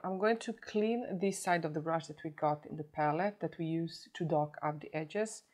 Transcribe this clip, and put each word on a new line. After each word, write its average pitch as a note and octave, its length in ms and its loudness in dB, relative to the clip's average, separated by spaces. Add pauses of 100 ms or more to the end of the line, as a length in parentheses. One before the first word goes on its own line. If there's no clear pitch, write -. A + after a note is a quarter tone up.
I'm F#3 140 0
going A3 200 6
to A#3 140 -6
clean A3 680 0
this G3 220 0
side F3 220 4
of D3+ 80 -2
the D#3 80 0
brush D#3+ 280 0
that D3+ 140 -12
we D#3+ 80 -4
got D3+ 360 0
in D3 100 -8
the D3+ 80 -6
palette D#3+ 560 0
that D#3+ 180 -4
we E3 60 -2
used E3 500 -2
to F3+ 100 -2
dark D3+ 380 2
up D3+ 180 -2
the - 140 -12
edges. G3+ 480 -4 (120)